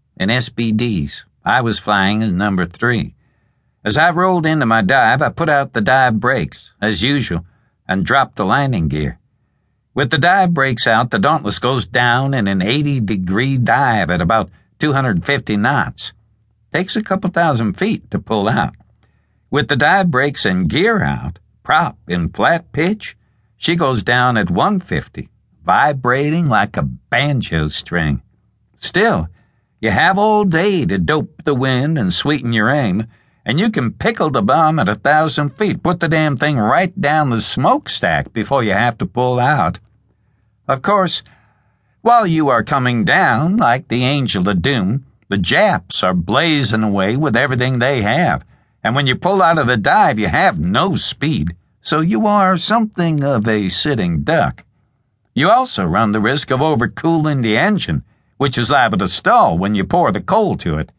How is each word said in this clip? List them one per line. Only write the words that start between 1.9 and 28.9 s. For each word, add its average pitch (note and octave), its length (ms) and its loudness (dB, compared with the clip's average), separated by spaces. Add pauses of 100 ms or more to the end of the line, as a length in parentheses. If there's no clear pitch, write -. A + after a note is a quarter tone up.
as G#2+ 80 -2
number F#2+ 340 -2
three. A2+ 480 -4 (720)
As G#2+ 140 -2
I E3 120 4
rolled F3 360 0
into D#3 200 0
my A2+ 160 2
dive, B2+ 400 2
I C3 80 0
put E3 200 -4
out C#3+ 240 0
the A#2+ 80 -2
dive B2+ 400 2
brakes, A#2+ 500 -4 (100)
as G2+ 220 -2
usual, A#2 420 -2 (420)
and F#2+ 180 -2
dropped C#3 300 0
the G2+ 100 -2
landing A#2 420 0
gear. C#2+ 320 -4 (760)
With C3+ 160 -2
the D#3+ 80 -2
dive F3 380 2
brakes C3+ 320 0
out, A#2+ 240 2
the A2 80 0
Dauntless C3+ 400 0
goes B2 260 -2
down B2+ 480 0
in A2+ 140 0
an F#2+ 140 0
eighty-degree A#2+ 1000 -2
dive A2+ 500 2
at F2 120 0
about G2 280 0 (300)
two D3+ 140 -2
hundred B2+ 300 -2
fifty B2+ 320 -2
knots. A2+ 580 -4 (600)
Takes F#3 220 -2
a G#3+ 80 -2
couple F#3+ 260 -4
thousand B2+ 440 0
feet - 360 -4
to G#2 80 -4
pull G#2 320 -2
out. F2 240 -2 (800)
With C#3+ 160 0
the D3 80 -2
dive F3 340 2
brakes C#3 360 0
and F#2 220 0
gear F#3+ 360 0
out, C#2 340 -6 (240)
prop D3+ 460 0
in F2 220 -2
flat D#3 420 -2
pitch, F3+ 440 -4 (400)
she E3+ 200 -2
goes C3 260 0
down B2 340 2
at G2 140 0
one E3 300 0
fifty, - 500 -8 (340)
vibrating C3 840 0
like G#2+ 260 0
a - 80 -2
banjo E2+ 840 -2
string. D#2 560 -4 (540)
Still, E3 520 -2 (500)